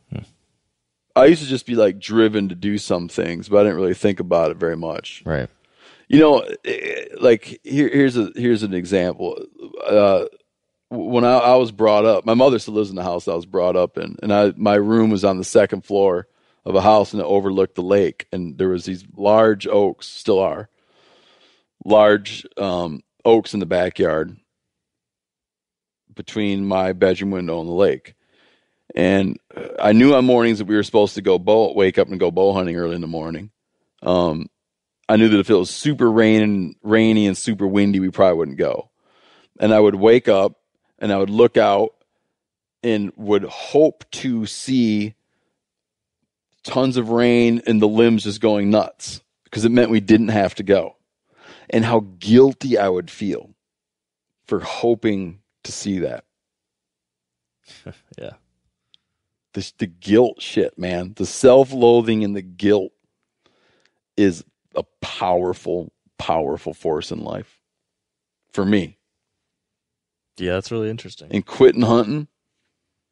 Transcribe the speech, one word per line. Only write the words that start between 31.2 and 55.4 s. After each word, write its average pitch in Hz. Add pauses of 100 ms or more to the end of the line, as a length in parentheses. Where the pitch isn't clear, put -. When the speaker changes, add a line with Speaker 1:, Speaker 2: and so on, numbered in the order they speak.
Speaker 2:
go 95
bow, 107
wake 95
up 98
and 92
go 87
bow 95
hunting 90
early 85
in 87
the 80
morning. 82 (520)
Um, 87 (600)
I 110
knew 110
that 104
if 95
it 110
was 92
super 127
rain-, 107
rainy 110
and 95
super 101
windy, 101
we 92
probably 90
wouldn't 73
go. - (680)
And 110
I 107
would 104
wake 113
up 98 (380)
and 104
I 98
would 98
look 113
out 104 (880)
and 107
would 101
hope -
to 117
see 107 (1500)
tons 127
of 113
rain 117
and 110
the 107
limbs 110
just 107
going 104
nuts - (300)
'cause 107
it 117
meant 120
we 113
didn't 107
have 104
to 104
go. 95 (720)
And 113
how 113 (180)
guilty 120
I 101
would 90
feel 92 (920)
for 98
hoping 101 (240)